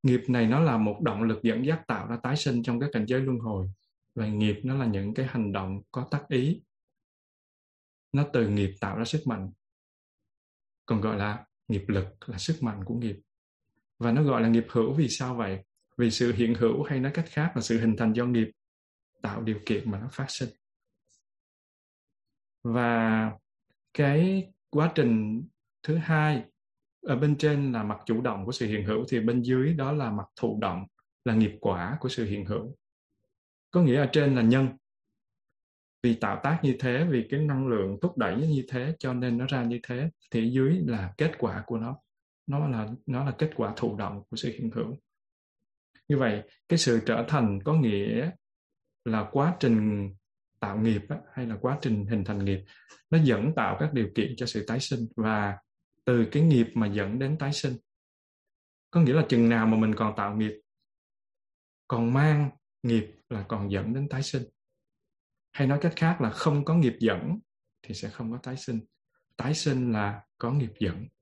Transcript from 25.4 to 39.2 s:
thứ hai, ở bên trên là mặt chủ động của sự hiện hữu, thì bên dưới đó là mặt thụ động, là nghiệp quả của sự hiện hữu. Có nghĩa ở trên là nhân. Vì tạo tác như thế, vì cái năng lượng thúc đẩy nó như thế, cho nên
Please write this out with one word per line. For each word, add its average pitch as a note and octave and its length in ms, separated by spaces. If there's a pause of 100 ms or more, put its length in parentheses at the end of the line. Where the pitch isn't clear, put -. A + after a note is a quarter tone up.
thứ D#3 140
hai, D3+ 480 (560)
ở C3 160
bên C#3+ 220
trên C#3+ 340
là A2+ 100
mặt G#2 240
chủ A2+ 140
động G#2 260
của B2 60
sự A#2+ 140
hiện G#2 180
hữu, A2 240
thì A#2+ 120
bên A#2+ 220
dưới B2+ 320
đó C#3 180
là C3+ 180
mặt G2+ 160 (100)
thụ G#2+ 240
động, F#2+ 240 (400)
là A#2 100
nghiệp G#2 260
quả F#2+ 400
của C3 80
sự B2 160
hiện G2+ 200
hữu. G#2+ 320 (920)
Có F3+ 120
nghĩa C3+ 140
ở C#3 160
trên C#3+ 220
là B2 80
nhân. B2+ 260 (1300)
Vì A#2 120
tạo G#2 280
tác D#3+ 200
như C3 180
thế, C3+ 300
vì A#2+ 200
cái C#3+ 100
năng C3+ 260
lượng G#2 360
thúc F3 160
đẩy G2 180
nó D3 100
như C#3+ 220
thế, C3+ 300
cho B2+ 160
nên B2 240